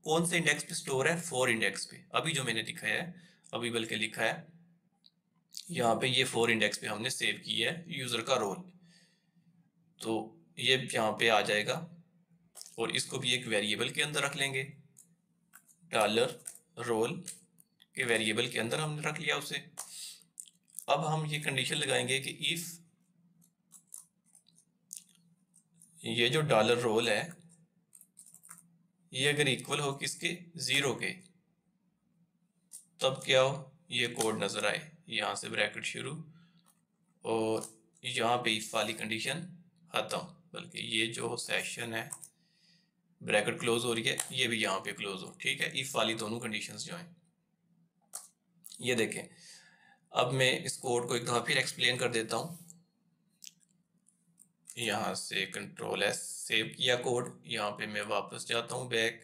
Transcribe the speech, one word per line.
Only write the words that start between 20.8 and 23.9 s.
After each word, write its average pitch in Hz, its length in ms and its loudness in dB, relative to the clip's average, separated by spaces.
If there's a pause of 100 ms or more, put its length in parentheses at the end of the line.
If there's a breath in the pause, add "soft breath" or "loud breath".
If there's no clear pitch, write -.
अब 156 160 4
हम 156 200 0
ये 151 140 -4
condition 147 360 0
लगाएंगे 131 440 2
कि 139 120 -6 (160)
if 170 160 -2 (3250)